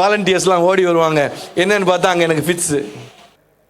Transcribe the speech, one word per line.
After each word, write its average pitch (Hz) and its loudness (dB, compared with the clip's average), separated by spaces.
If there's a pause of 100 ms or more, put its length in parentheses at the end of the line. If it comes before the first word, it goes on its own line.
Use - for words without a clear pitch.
வாலண்டியர்ஸ்லாம் 185 2
ஓடி 185 2
வருவாங்க. 160 2 (240)
என்னன்னு 190 0
பார்த்தா, 180 2
அங்க 175 2
எனக்கு 165 0
ஃபிட்ஸ். 151 -4 (920)